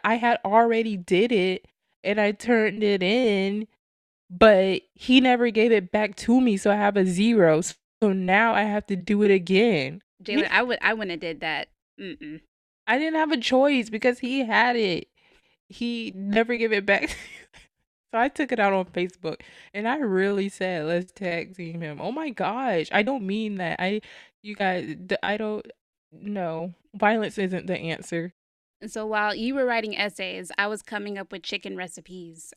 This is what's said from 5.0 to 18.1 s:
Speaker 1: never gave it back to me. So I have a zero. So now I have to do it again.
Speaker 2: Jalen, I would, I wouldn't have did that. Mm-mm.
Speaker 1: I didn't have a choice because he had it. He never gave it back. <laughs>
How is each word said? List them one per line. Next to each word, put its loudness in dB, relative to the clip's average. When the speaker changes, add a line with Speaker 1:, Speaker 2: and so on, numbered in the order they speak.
Speaker 1:
never 4
gave 2
it 2
back -2
to 2
me. 4
So 2
I 4
have 2
a 4
zero. 4
So -8
now 2
I 2
have -2
to -4
do 0
it 6
again. 2
Speaker 2:
Jalen, -2
I 4
would, -4
I 0
wouldn't -6
have -8
did -10
that. -6
Mm-mm. -14
Speaker 1:
I 2
didn't -2
have 0
a 2
choice 2
because -2
he -4
had 2
it. -2
He -8
never 0
gave 0
it 0
back. 0
<laughs> -20